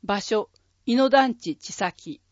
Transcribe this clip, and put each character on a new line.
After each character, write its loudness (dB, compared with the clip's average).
場 -2
所、 -4
伊 0
野 4
団 4
地 -8
地 -18
先。 -8